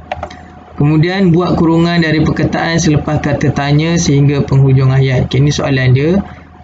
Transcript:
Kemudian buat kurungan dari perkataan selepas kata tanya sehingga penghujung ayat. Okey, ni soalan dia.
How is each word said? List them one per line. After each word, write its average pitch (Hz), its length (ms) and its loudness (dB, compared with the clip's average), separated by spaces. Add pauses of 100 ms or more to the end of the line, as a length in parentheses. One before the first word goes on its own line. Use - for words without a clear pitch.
(720)
Kemudian 170 560 0
buat 170 240 0
kurungan 170 480 2
dari 156 240 0
perkataan 160 560 -2
selepas 151 400 -2
kata 143 320 -2
tanya 147 400 0
sehingga 143 480 0
penghujung 135 480 2
ayat. 135 400 0
Okey, 123 160 0
ni 147 80 0
soalan 131 400 0
dia. 151 240 2 (460)